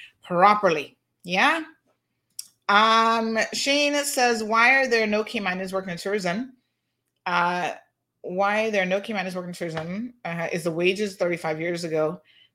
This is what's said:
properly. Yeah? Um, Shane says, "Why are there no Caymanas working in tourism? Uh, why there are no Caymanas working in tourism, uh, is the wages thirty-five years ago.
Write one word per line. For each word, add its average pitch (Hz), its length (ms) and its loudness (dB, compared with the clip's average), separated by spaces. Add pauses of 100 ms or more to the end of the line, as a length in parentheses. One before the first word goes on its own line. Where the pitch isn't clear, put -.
(220)
properly. 175 720 4 (260)
Yeah? 254 400 2 (1040)
Um, 226 720 4 (140)
Shane 285 520 0
says, 240 380 0
"Why 226 340 4
are 262 120 2
there 226 180 2
no 214 180 0
Caymanas 190 480 -6
working 190 180 -4
in 170 80 -8
tourism? 202 560 -4 (720)
Uh, 175 460 0 (500)
why 202 480 -2
there 202 120 0
are 180 40 0
no 190 140 0
Caymanas 185 340 -6
working 180 140 -8
in 175 60 -10
tourism, 170 600 -8 (100)
uh, 170 280 -6
is 165 120 -4
the 170 60 0
wages 190 460 0
thirty-five 170 440 -2
years 170 240 -4
ago. 156 380 -2 (320)